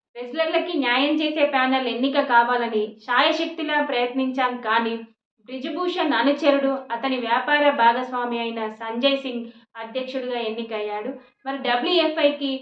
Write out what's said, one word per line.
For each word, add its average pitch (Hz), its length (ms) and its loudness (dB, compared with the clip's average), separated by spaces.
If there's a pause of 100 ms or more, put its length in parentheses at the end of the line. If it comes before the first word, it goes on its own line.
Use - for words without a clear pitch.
(160)
రెజ్లర్లకి 320 640 -2
న్యాయం 269 360 2
చేసే 302 320 2
ప్యానెల్ 262 400 2
ఎన్నిక 254 340 0
కావాలని 240 640 2 (180)
శాయశక్తిలా 302 800 0
ప్రయత్నించాం, 254 800 0
కానీ 226 340 0 (540)
బ్రిజ్భూషణ్ 311 640 -2
అనుచరుడు, 269 600 4 (180)
అతని 254 260 -2
వ్యాపార 254 540 2
భాగస్వామి 240 680 2
అయిన 226 220 -4 (120)
సంజయ్ 247 460 0
సింగ్ 240 280 -8 (300)
అధ్యక్షుడిగా 247 600 -6
ఎన్నికయ్యాడు. 220 720 -6 (360)
మరి 269 120 -4
డబ్ల్యూఎఫ్ఐకి 285 920 0 (120)